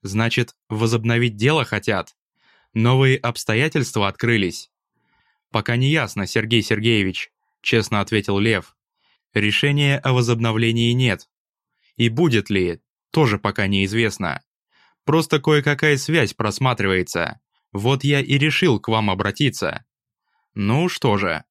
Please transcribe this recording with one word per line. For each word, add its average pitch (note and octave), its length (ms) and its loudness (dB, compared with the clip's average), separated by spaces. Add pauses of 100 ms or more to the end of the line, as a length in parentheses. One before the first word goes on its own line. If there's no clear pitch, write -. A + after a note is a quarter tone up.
«Значит, A2+ 540 -2 (140)
возобновить A#2 680 0
дело B2+ 300 2
хотят? G2+ 500 -4 (580)
Новые C3 440 4
обстоятельства A#2+ 880 -2
открылись?» G2+ 640 -2 (800)
«Пока A2+ 240 -2
не B2+ 140 2
ясно, A#2+ 380 -2
Сергей A2+ 340 0
Сергеевич», G#2 720 0 (300)
честно G#2+ 400 0
ответил G2+ 380 -2
Лев. G#2 360 -2 (580)
«Решения C#3+ 640 2
о C3+ 160 0
возобновлении A#2 760 0
нет. A#2+ 380 0 (680)
И A#2 140 2
будет A#2+ 400 0
ли, F2+ 300 -2 (320)
тоже A#2+ 280 2
пока G2+ 280 -2
неизвестно. G2 760 -2 (680)
Просто D#3 320 2
кое-какая D3 560 2
связь C#3 380 -2
просматривается. G2 1040 -2 (320)
Вот C3 320 0
я C#3+ 160 2
и C#3 180 0
решил D3 400 2
к - 120 -8
вам A2 200 0
обратиться». G2+ 760 -4 (680)
«Ну A#2 360 0
что A2 280 0
же». E2+ 340 -4